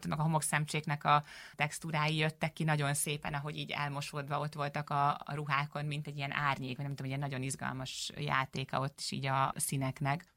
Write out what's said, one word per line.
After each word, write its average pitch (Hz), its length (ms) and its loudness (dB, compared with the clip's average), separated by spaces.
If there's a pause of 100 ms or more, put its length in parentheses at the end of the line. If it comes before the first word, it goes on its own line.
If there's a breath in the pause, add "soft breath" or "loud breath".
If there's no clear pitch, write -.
meg 156 120 0
a - 20 2
homokszemcséknek 151 840 2
a 147 200 6 (320 loud breath)
textúrái 151 600 0
jöttek 156 380 2
ki - 100 -2
nagyon 147 300 4
szépen, 147 400 -2
ahogy 147 240 -4
így 143 140 -6
elmosódva 143 680 -2
ott 147 140 -2
voltak 147 360 -2
a, 143 200 6
a - 240 -2
ruhákon, 147 520 0
mint 147 220 -4
egy 147 100 -8
ilyen 139 160 -2
árnyék, 135 440 0
vagy 143 80 -4
nem 139 100 -4
tudom, 131 160 -4
egy 135 60 0
ilyen 143 120 0
nagyon 131 120 -2
izgalmas 131 760 -4
játéka 135 640 0
ott 135 200 -2
is - 120 -6
így 135 140 -2
a 135 300 2
színeknek. 139 720 0 (120)